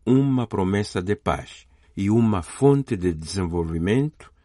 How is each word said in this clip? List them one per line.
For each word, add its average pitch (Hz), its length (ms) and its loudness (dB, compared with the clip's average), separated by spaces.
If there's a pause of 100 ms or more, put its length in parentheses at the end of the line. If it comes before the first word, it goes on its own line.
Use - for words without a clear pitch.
uma 131 440 2
promessa 101 520 -2
de 95 160 -2
paz - 520 -6 (280)
e 98 140 0
uma 107 320 2
fonte 139 560 0
de 87 160 0
desenvolvimento 85 1200 -4 (120)